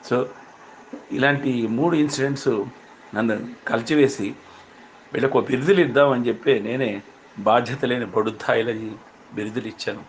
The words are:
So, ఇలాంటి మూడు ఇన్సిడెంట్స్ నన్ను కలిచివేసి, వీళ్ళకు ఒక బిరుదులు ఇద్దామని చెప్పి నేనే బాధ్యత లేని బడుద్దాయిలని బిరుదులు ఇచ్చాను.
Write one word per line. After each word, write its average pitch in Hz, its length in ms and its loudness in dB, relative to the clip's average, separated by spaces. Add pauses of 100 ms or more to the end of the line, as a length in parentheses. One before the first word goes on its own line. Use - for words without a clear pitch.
(140)
So, 123 100 2 (880)
ఇలాంటి 135 540 2
మూడు 147 300 2
ఇన్సిడెంట్స్ 139 520 0 (680)
నన్ను 110 240 0 (300)
కలిచివేసి, 120 680 2 (760)
వీళ్ళకు 131 260 0
ఒక 113 80 0
బిరుదులు 151 340 2
ఇద్దామని 131 480 4
చెప్పి 113 320 2
నేనే 110 420 -4 (360)
బాధ్యత 113 460 2
లేని 123 200 0
బడుద్దాయిలని 110 880 -2 (420)
బిరుదులు 110 320 -6
ఇచ్చాను. 104 420 -8